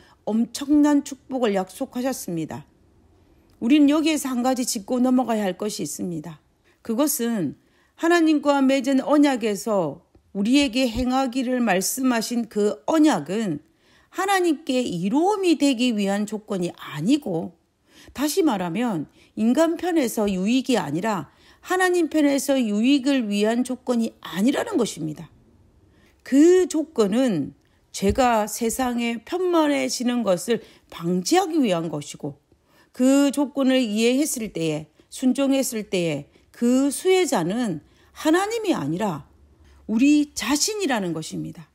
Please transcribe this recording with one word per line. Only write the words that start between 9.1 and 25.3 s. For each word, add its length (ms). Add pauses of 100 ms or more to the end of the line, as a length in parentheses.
우리에게 560
행하기를 720
말씀하신 880
그 380
언약은 720 (480)
하나님께 720
이로움이 800
되기 380
위한 280
조건이 520
아니고, 840 (540)
다시 300
말하면 680 (280)
인간 400
편에서 560
유익이 460
아니라 520 (300)
하나님 480
편에서 520
유익을 680
위한 340
조건이 580
아니라는 580
것입니다. 520 (920)